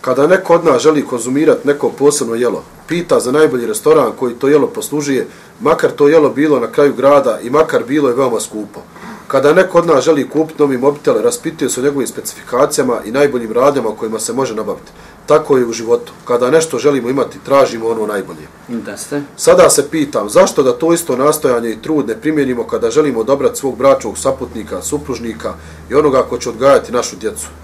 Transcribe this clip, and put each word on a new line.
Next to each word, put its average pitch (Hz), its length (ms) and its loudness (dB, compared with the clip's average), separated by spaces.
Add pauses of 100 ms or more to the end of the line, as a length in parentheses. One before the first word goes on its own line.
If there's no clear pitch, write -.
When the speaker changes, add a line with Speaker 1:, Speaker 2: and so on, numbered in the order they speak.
Speaker 1:
Kada 131 260 0
neko 180 280 4
od 160 100 2
nas 151 180 4
želi 151 240 4
konzumirati 131 640 0
neko 143 200 0
posebno 135 460 0
jelo, 117 300 -2 (240)
pita 165 320 0
za 120 120 -2
najbolji 131 340 2
restoran 127 520 2
koji 123 160 -4
to - 140 -2
jelo 139 180 4
poslužuje, 139 600 -4 (340)
makar 156 300 2
to 143 180 2
jelo 151 220 4
bilo 139 300 0
na 113 60 -4
kraju 139 280 2
grada 131 480 4
i 117 80 -8
makar 147 340 0
bilo 139 240 0
je 120 60 0
veoma 120 260 0
skupo. - 400 -12 (460)
Kada 139 260 2
neko 185 260 4
od 165 80 2
nas 139 180 2
želi 143 240 2
kupiti 156 340 -2
novi 135 160 0
mobitel, 139 440 0
raspituje 139 480 -4
se 135 100 -6
o 127 40 -4
njegovim 139 240 -2
specifikacijama - 960 -2
i 104 60 -10
najboljim 123 420 0
radnjama 120 440 0
kojima 110 220 -6
se 151 140 -6
može 123 220 -4
nabaviti. 104 380 -8 (340)
Tako 151 300 2
je 123 100 2
u 117 60 -6
životu. 117 400 -2 (120)
Kada 123 260 0
nešto 160 280 0
želimo 127 300 0
imati, 135 360 -2
tražimo 113 440 2
ono 113 180 -2
najbolje. 90 420 -8 (200)
Speaker 2:
Da 107 280 -10
ste. 143 260 -8 (140)
Speaker 1:
Sada 170 340 6
se 143 200 0
pitam, 127 380 -4
zašto 165 340 2
da 127 100 2
to 160 200 0
isto 165 240 -2
nastojanje 131 540 0
i 107 120 -10
trud 147 260 -2
ne 110 120 -6
primjenimo 139 440 -2
kada 113 260 -2
želimo 131 300 0
odabrati 131 380 0
svog 127 180 -4
bračnog 127 420 0
saputnika, 117 640 -6
supružnika 113 720 -8 (360)
i 113 40 -6
onoga 135 280 4
ko 120 160 -4
će 123 100 -8
odgajati 120 440 2
našu 117 240 -4
djecu? 95 300 -8 (180)